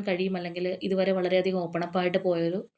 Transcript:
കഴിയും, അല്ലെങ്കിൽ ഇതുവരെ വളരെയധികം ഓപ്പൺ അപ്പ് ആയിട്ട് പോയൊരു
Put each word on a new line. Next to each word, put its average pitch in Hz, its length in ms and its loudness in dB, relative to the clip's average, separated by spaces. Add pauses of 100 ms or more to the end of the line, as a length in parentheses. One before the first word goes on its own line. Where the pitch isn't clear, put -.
കഴിയും, 185 320 0
അല്ലെങ്കിൽ 175 280 -4 (200)
ഇതുവരെ 190 320 2
വളരെയധികം 185 460 2
ഓപ്പൺ 170 220 -2
അപ്പ് 180 160 -2
ആയിട്ട് 180 240 2
പോയൊരു 170 340 2 (180)